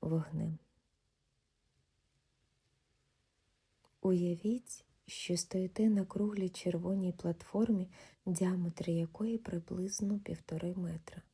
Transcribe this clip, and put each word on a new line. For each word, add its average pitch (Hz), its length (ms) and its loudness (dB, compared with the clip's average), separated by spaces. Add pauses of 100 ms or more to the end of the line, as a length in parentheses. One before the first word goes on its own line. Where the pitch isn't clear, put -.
вогнем. 160 580 0 (3500)
Уявіть, 185 840 2 (220)
що - 300 -2
стоїте 185 540 2
на 202 140 4
круглій 196 440 0
червоній 180 640 0
платформі, 185 760 0 (380)
діаметр 175 640 0
якої 170 480 0
приблизно 190 800 -2
півтори 170 560 -6
метра. 165 480 -8 (120)